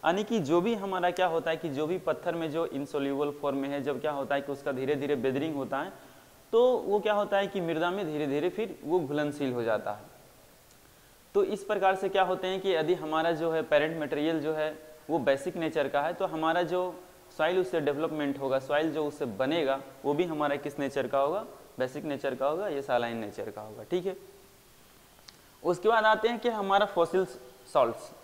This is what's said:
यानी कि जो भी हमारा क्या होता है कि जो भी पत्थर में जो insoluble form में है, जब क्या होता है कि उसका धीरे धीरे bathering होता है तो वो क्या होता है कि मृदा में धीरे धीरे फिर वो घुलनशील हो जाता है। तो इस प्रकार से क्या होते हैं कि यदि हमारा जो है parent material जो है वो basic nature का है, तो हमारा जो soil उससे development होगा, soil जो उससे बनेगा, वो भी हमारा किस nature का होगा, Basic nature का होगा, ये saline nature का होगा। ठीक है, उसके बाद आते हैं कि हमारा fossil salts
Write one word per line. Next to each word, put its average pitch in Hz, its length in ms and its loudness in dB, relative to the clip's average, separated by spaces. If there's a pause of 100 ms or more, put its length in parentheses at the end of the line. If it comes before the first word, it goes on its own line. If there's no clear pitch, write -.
यानी 180 200 4
कि 226 140 0
जो 165 220 4
भी 226 140 2
हमारा 190 360 0
क्या 180 160 2
होता 165 240 0
है 160 60 0
कि 160 120 -6
जो 147 180 -2
भी 180 120 -2
पत्थर 165 360 -2
में 160 160 -2
जो 160 160 -2
insoluble 139 640 -2
form 143 240 -2
में 139 120 -2
है, 143 140 -4
जब 127 180 -2
क्या 151 120 -2
होता 139 220 -2
है 139 60 2
कि 139 120 -6
उसका 139 200 -4
धीरे 131 220 0
धीरे 139 200 0
bathering 135 400 0
होता 135 240 -4
है 180 140 -6 (600)
तो 247 240 6
वो 202 240 2
क्या 208 120 0
होता 202 240 2
है 202 100 4
कि 196 140 -2
मृदा 170 300 0
में 190 160 -4
धीरे 151 200 -2
धीरे 151 220 0
फिर 196 360 -6
वो 170 160 2
घुलनशील 147 520 -2
हो 120 100 -2
जाता 107 300 0
है। 104 100 -10 (1300)
तो 202 100 6
इस 202 200 -4
प्रकार 190 300 2
से 190 140 -2
क्या 190 140 2
होते 185 240 0
हैं 185 140 -2
कि 190 100 0
यदि 160 240 2
हमारा 160 380 0
जो 160 180 0
है 160 120 0
parent 156 400 2
material 151 380 0
जो 156 140 -2
है 156 240 -2 (320)
वो 165 80 2
basic 139 380 0
nature 156 320 0
का 143 140 0
है, 165 100 -2
तो 185 140 -2
हमारा 160 360 2
जो 180 380 -2 (380)
soil 175 200 2
उससे 180 220 0
development 147 580 0
होगा, 135 200 0
soil 147 360 0
जो 151 120 0
उससे 147 180 -4
बनेगा, 135 560 0 (240)
वो 143 100 2
भी 170 100 2
हमारा 151 320 0
किस 143 220 -8
nature 139 280 -2
का 135 120 0
होगा, 170 260 0 (340)
Basic 127 260 -4
nature 139 300 -4
का 131 120 -2
होगा, 180 220 -2
ये 139 140 -4
saline 120 340 0
nature 104 340 -6
का 107 100 -12
होगा। 107 220 -14
ठीक 175 240 -2
है, 185 100 -4 (1500)
उसके 180 240 2
बाद 220 160 6
आते 220 240 4
हैं 240 100 0
कि 240 100 0
हमारा 202 380 2
fossil 185 380 2 (480)
salts 120 380 2 (140)